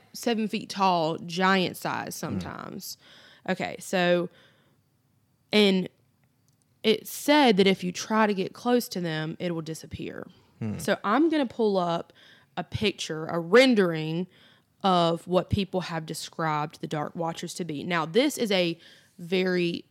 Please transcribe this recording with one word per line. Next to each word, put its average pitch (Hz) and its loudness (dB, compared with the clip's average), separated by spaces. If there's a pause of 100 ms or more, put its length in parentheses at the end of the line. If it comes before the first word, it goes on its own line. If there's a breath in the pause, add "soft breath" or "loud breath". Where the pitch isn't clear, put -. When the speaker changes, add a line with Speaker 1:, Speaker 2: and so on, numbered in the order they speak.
(140)
Speaker 1:
seven 220 -2
feet - -8
tall, 180 2
giant 185 2
size 120 -6
Speaker 2:
Mm. - -12
Speaker 1:
sometimes. - -10 (520 loud breath)
Okay, - -4
so, 175 0 (1200 soft breath)
and 196 4 (920)
it's - 0
said 285 6
that 190 6
if 190 2
you 180 -4
try 220 0
to 208 0
get 185 -4
close 247 0
to 185 -8
them, 160 -4
it 175 -4
will 165 -6
disappear. - -12 (320 soft breath)
Speaker 2:
Hmm. 110 -6
Speaker 1:
So 190 0
I'm 269 2
gonna 302 0
pull 214 0
up 175 -4 (440 soft breath)
a 175 -6
picture, 160 -4
a 170 -4
rendering 175 4 (560 soft breath)
of 170 2
what 180 0
people 185 0
have 165 -8
described 156 -6
the 160 -8
Dark 151 -6
Watchers 165 -6
to 185 -8
be. 156 -8
Now, 170 -2
this 233 2
is 220 0
a 175 2 (400 soft breath)
very 180 0